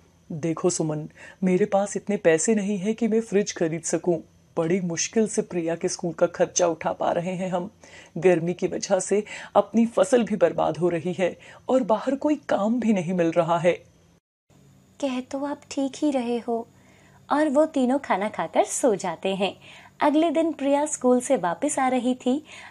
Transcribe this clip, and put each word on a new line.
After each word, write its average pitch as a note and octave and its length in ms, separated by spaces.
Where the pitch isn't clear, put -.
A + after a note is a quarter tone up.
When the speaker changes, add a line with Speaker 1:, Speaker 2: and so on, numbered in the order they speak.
Speaker 1:
"देखो E3 380
सुमन, D#3 400
मेरे F#3 220
पास G3+ 320
इतने G3+ 200
पैसे E3 380
नहीं G#3 220
है G3 160
कि A3+ 140
मैं A3 140
फ्रिज G3+ 360
खरीद E3 260
सकूं। E3+ 360
बड़ी F3 240
मुश्किल F3+ 460
से G#3+ 140
प्रिया E3+ 340
के F3 120
स्कूल F3 260
का F3 120
खर्चा F3 420
उठा E3 260
पा - 180
रहे F3 220
हैं F#3 160
हम। F3 220
गर्मी E3+ 360
की F3 140
वजह - 320
से G3+ 240
अपनी A3 300
फसल A#3+ 380
भी G3+ 120
बर्बाद D#3+ 420
हो F3 120
रही E3+ 240
है F3+ 260
और C4 140
बाहर G#3+ 320
कोई D4+ 200
काम A3+ 440
भी A3+ 140
नहीं F3+ 200
मिल E3+ 180
रहा E3+ 280
है।" E3+ 140
Speaker 2:
"कह B3+ 200
तो C4+ 240
आप D4 160
ठीक C4+ 240
ही D4+ 160
रहे A#3+ 260
हो।" A3+ 300
और D4+ 180
वो D4 160
तीनों C4+ 340
खाना G#3 300
खाकर F#3+ 340
सो B3+ 320
जाते F#3 400
हैं। F#3+ 240
अगले D#4 300
दिन D#4+ 240
प्रिया C#4+ 320
स्कूल B3+ 360
से C4 160
वापस F3+ 420
आ C4 80
रही B3+ 280
थी। B3+ 300